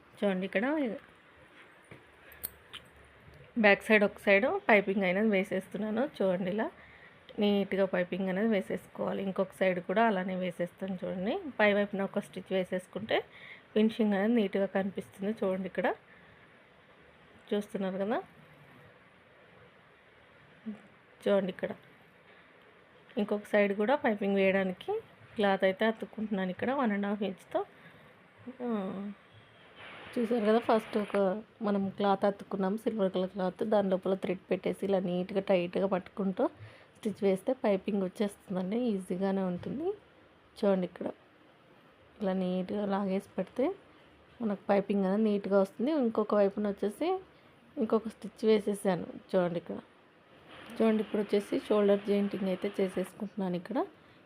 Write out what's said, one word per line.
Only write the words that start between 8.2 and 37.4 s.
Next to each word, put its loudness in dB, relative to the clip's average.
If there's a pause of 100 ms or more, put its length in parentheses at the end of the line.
అనేది 0
వేసేసుకోవాలి. -2
ఇంకొక -4
సైడ్ 0
కూడా 0
అలానే 0
వేసేస్తాను. -6
చూడండి -4 (200)
పై 4
వైపున 0
ఒక -4
స్టిచ్ -10
వేసేసుకుంటే -2 (520)
ఫినిషింగ్ 2
అనేది 2
నీట్‌గా 2
కనిపిస్తుంది. -4
చూడండి -2
ఇక్కడ -2 (1600)
చూస్తున్నారు -4
కదా. -2 (3000)
చూడండి 2
ఇక్కడ -6 (1400)
ఇంకొక -2
సైడ్ 4
కూడా 0
పైపింగ్ 0
వేయడానికి 2 (380)
క్లాత్ 0
అయితే 2
అతుక్కుంటున్నాను -2
ఇక్కడ -4
వన్ 0
అండ్ -2
హాఫ్ -2
ఇంచ్తో. -4 (1000)
ఆ, -8 (1400)
చూసారు 0
కదా 4
ఫస్ట్ 0
ఒక -2 (420)
మనం 0
క్లాత్ 0
అతుక్కున్నాం -2
సిల్వర్ 0
కలర్ -2
క్లాత్, -4
దాని 4
లోపల 0
థ్రెడ్ -4
పెట్టేసి -2
ఇలా 2
నీట్‌గా -2
టైట్‌గా 2
పట్టుకుంటూ -2 (460)
స్టిచ్ -8
వేస్తే 2